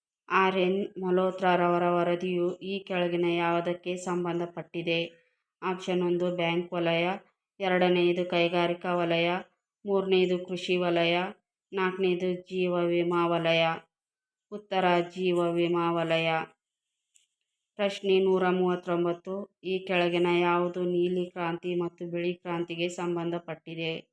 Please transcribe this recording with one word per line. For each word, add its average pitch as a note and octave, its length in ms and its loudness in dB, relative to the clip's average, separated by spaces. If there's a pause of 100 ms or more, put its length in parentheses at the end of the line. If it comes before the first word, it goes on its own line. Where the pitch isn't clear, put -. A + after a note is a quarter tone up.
(300)
ಆರ್ F#3 260 2
ಎನ್ F#3+ 460 0
ಮಲ್ಹೋತ್ರಾರವರ F3+ 840 2
ವರದಿಯು F3 680 0
ಈ F#3+ 220 -6
ಕೆಳಗಿನ F3 460 -2
ಯಾವುದಕ್ಕೆ E3+ 720 0
ಸಂಬಂಧಪಟ್ಟಿದೆ? E3+ 1300 -4 (320)
ಆಪ್ಷನ್ F3+ 400 -2
ಒಂದು F3 340 0
ಬ್ಯಾಂಕ್ E3+ 360 -2
ವಲಯ, E3+ 380 0 (500)
ಎರಡನೆಯದು F3+ 640 2
ಕೈಗಾರಿಕಾ F3 680 0
ವಲಯ, E3+ 360 2 (560)
ಮೂರನೆಯದು F#3 600 2
ಕೃಷಿ F3+ 300 -2
ವಲಯ, E3+ 460 2 (500)
ನಾಲ್ಕನೆಯದು F#3 640 0
ಜೀವ F3+ 400 -2
ವಿಮಾ F3 520 2
ವಲಯ. E3 400 2 (840)
ಉತ್ತರ G3 340 -2 (160)
ಜೀವ F3 380 -2
ವಿಮಾ E3+ 540 0
ವಲಯ. E3 400 0 (1400)
ಪ್ರಶ್ನೆ G3 460 2
ನೂರ F#3 280 4
ಮೂವತ್ತೊಂಬತ್ತು, F3+ 1160 -2
ಈ F#3+ 140 -4
ಕೆಳಗಿನ F3 480 0 (140)
ಯಾವುದು F3 440 0
ನೀಲಿ F3+ 460 0
ಕ್ರಾಂತಿ F3 440 -6
ಮತ್ತು F3 360 -6
ಬಿಳಿ F3 240 -4
ಕ್ರಾಂತಿಗೆ E3+ 540 -4
ಸಂಬಂಧಪಟ್ಟಿದೆ? E3+ 1200 -6